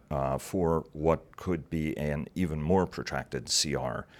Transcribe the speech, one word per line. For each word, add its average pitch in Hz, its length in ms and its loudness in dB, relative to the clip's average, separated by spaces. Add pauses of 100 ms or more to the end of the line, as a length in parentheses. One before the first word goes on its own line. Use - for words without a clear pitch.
(100)
uh, 67 280 0
for 82 460 2 (100)
what 78 420 2
could 85 340 -4
be 78 260 -2
an 73 380 -2
even 78 260 0
more 87 260 4
protracted - 640 -6
C - 280 0
R, 64 300 -4 (140)